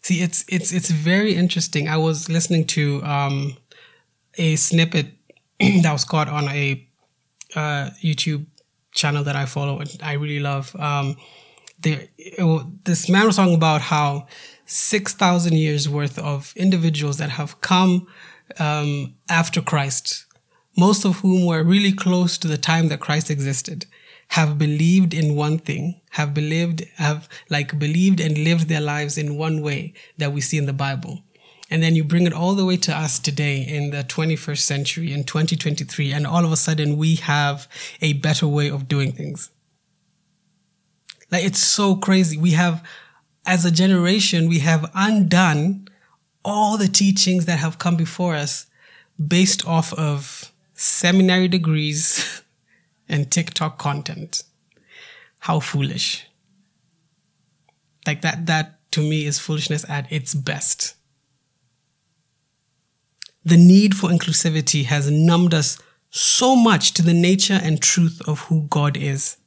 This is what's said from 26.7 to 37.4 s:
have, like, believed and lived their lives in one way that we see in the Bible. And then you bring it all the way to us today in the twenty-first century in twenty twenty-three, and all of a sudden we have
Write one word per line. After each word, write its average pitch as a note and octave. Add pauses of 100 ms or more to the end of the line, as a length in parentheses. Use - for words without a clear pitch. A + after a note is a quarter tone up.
have, D3+ (200)
like, D3
believed E3+
and D#3+
lived D#3+
their D#3
lives D3
in D3
one D#3
way D3 (240)
that C#3+
we C#3+
see D3+
in D3
the C#3
Bible. C#3 (460)
And D#3+
then E3
you D#3+
bring E3+
it E3
all F3
the G3
way F#3
to E3+
us D3+
today C#3+
in C#3+
the C#3+
twenty-first D#3
century C#3+
in C#3+
twenty D#3
twenty-three, C#3+
and D3
all E3+
of D#3+
a D#3
sudden D3+
we D#3+
have C#3+ (320)